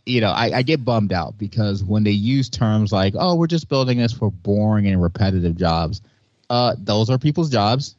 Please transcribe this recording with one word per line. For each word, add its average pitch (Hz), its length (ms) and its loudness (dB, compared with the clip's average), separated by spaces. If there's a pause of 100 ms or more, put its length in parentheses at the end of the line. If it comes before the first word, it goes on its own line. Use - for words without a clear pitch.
you 123 160 0
know, 104 100 2
I, 113 280 0
I 127 40 2
get 139 220 0
bummed 107 280 0
out 80 260 -4
because 101 440 -2
when 104 220 0
they 104 80 2
use 123 360 0
terms 107 440 0
like, 98 260 0
"Oh, 180 160 0
we're 170 140 2
just 165 200 -2
building 127 300 0
this 117 140 0
for 110 180 -2
boring 104 560 0
and 95 160 2
repetitive 87 540 0
jobs," 82 440 0 (480)
uh, 120 300 0
those 107 320 0
are 131 80 2
people's 151 320 0
jobs 117 480 0